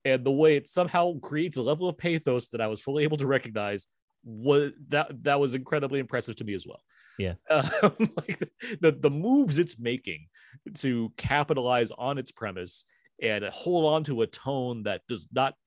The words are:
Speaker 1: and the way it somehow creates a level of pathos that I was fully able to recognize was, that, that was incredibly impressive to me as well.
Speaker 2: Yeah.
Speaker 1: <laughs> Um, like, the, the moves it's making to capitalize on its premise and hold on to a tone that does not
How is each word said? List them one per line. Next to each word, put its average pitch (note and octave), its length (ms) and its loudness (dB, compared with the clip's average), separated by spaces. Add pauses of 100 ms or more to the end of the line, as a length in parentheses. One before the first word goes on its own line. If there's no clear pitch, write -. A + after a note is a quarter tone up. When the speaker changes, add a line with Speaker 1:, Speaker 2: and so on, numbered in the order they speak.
Speaker 1:
and C3 180 2
the C3+ 80 2
way D3+ 260 6
it C#3 100 -4
somehow F3 520 2
creates D3+ 380 -4
a B2+ 60 -2
level D#3 260 0
of D#3 80 -6
pathos D3+ 520 -2
that A2+ 120 -6
I A2 60 0
was A2 140 -6
fully C#3+ 220 0
able D3+ 140 2
to C#3 80 -2
recognize G#2+ 640 -2 (360)
was, C#3 500 2 (160)
that, D3 340 -2
that C#3+ 160 4
was C3 160 2
incredibly C#3 440 -2
impressive B2 360 -4
to - 80 -10
me G#2 100 -6
as F#2 140 -8
well. - 140 -18 (360)
Speaker 2:
Yeah. F#2 160 -2 (160)
Speaker 1:
<laughs> D#3 120 4 (200)
Um, - 120 4 (220)
like, - 240 -6 (420)
the, E3 100 6
the C#3+ 180 0
moves F#3 480 2
it's D#3+ 220 0
making A#2 480 -6 (480)
to A#2+ 420 -2
capitalize B2+ 720 0
on C3+ 260 -6
its C3 140 -10
premise F#2 540 -10 (360)
and G#2 240 0
hold E3+ 400 0
on D#3 200 4
to B2+ 160 -2
a A2 60 4
tone B2 560 -4
that G2 240 -4
does G#2+ 240 -8
not C3 240 0 (120)